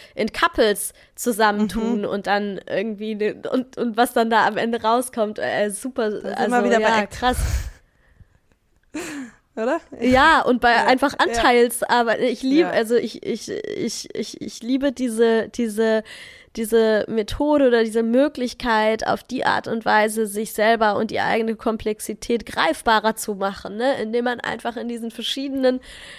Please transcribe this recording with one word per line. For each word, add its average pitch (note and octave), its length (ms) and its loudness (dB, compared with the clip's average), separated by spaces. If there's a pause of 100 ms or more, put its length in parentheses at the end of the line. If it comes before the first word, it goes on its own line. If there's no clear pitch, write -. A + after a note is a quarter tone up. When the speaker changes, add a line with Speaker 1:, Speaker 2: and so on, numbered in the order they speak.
(140)
Speaker 1:
in A3 180 -4
Couples - 600 0 (220)
zusammentun G#3+ 840 0
Speaker 2:
Mhm. G3+ 60 -2
Speaker 1:
und G3+ 200 -4
dann G3+ 320 -2 (100)
irgendwie G#3+ 460 -4
ne, G#3 260 -4 (100)
und, B3+ 260 -4
und A#3 200 -4
was B3 160 2
dann A3+ 160 2
da A3 160 4
am G#3 120 0
Ende A#3 260 -2
rauskommt, A3 560 0
äh, G#3 320 -2
super, A3 400 -4
Speaker 2:
Da G3+ 100 -6
sind - 160 -8
Speaker 1:
also, A#3+ 200 0
Speaker 2:
wir A#3+ 80 2
wieder A#3+ 160 4
Speaker 1:
ja, A3 80 4
Speaker 2:
bei A3 140 2
Ex- - 140 -10
Speaker 1:
krass. B3+ 200 0 (1600)
Speaker 2:
<laughs> D4 600 -12
Oder? B3+ 240 -2 (200)
Speaker 1:
Ja, C4 420 4
und B3 200 2
bei A#3+ 120 4
Speaker 2:
Ja, A3+ 120 4
Speaker 1:
einfach C4 280 2
Speaker 2:
ja. G#4 120 0
Speaker 1:
Anteilsarbeit. A#3+ 960 2
Ich B3+ 220 -2
lieb, C4+ 160 4
Speaker 2:
Ja. F4 100 4
Speaker 1:
also A3+ 260 0
ich, - 300 -2
ich, - 240 -6
ich, - 640 -6
ich, - 280 -8
ich - 200 -12
liebe C4 300 0
diese, A3+ 580 2
diese, A3 540 0 (520)
diese A3 520 2
Methode C#4 600 2
oder A#3 140 4
diese A3+ 200 0
Möglichkeit, A#3 1040 0
auf - 160 -2
die - 220 -6
Art - 220 0
und A3+ 180 -4
Weise G#3+ 420 2
sich G#3 260 -6
selber G#3+ 440 2
und A3 120 -2
die G#3 120 -2
eigene A3+ 340 0
Komplexität G#3+ 920 -4
greifbarer A3 680 2
zu - 200 -6
machen, G3 420 -6
ne? B3+ 240 0
Indem A3+ 240 -2
man A#3+ 160 -2
einfach A#3 360 -6
in A3+ 100 -6
diesen A#3 220 -6
verschiedenen C4 680 -2 (400)